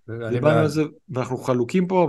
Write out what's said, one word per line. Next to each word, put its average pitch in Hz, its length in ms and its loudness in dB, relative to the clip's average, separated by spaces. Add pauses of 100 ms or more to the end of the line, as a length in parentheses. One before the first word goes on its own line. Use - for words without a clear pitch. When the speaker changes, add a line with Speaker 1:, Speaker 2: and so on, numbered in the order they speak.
(280)
Speaker 1:
אני 120 80 -2
Speaker 2:
דיברנו 147 200 4
על 156 60 4
Speaker 1:
בעד. 156 60 2
Speaker 2:
זה, 151 160 0 (260)
ואנחנו 123 280 -4
חלוקים 127 500 0
פה, 185 220 2